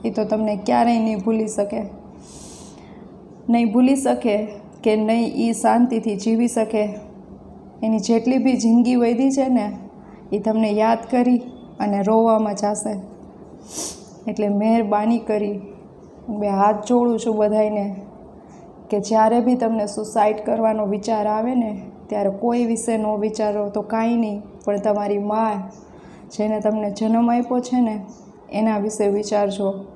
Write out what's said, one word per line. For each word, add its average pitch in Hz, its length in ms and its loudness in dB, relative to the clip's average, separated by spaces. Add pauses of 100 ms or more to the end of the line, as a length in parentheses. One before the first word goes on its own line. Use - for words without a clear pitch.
એ 226 60 -2
તો 214 140 -2
તમને 214 320 -2
ક્યારેય 233 420 2
નહીં 220 200 -2
ભૂલી 220 300 -2
શકે, 208 340 -4 (1700)
નહીં 233 240 4
ભૂલી 254 240 4
શકે 233 520 0 (340)
કે 214 140 4
નહીં 226 540 0
એ - 20 -2
શાંતિથી 226 640 2
જીવી 226 320 2
શકે. 214 400 0 (920)
એની 220 160 2
જેટલી 233 400 2
બી 247 140 2
જિંદગી 240 440 4
વધી 240 340 2
છે 262 180 0
ને, 208 300 0 (540)
એ 202 60 -2
તમને 220 320 0
યાદ 220 280 2 (120)
કરી 247 280 4 (420)
અને 202 220 0
રોવામાં 220 520 4
જાશે. 208 460 -4 (1300)
એટલે 208 180 -2
મહેરબાની 214 680 2
કરી 208 420 -2 (680)
બે 208 200 -4
હાથ 208 380 2
જોડું 240 320 2
છું 220 180 -2
બધાયને 214 600 0 (960)
કે 208 100 0
જ્યારે 220 400 4
બી 247 140 2
તમને 226 320 0
suicide 214 580 0
કરવાનો 220 420 0
વિચાર 208 400 -2
આવે 220 280 -2
ને, 214 280 -2 (240)
ત્યારે 202 240 -2
કોઈ 233 340 0
વિશે 226 320 -2
ન 214 100 -2
વિચારો 214 640 -2
તો 208 140 -4
કાંઈ 226 340 0
નહીં, 214 260 -2 (220)
પણ 202 140 0
તમારી 208 400 0
મા, 208 520 -2 (680)
જેને 214 240 -2
તમને 214 300 0
જન્મ 226 400 2
આપ્યો 247 300 0
છે 247 200 0
ને, 214 260 0 (460)
એના 214 260 0
વિશે 208 300 0
વિચારજો. 202 760 -2 (120)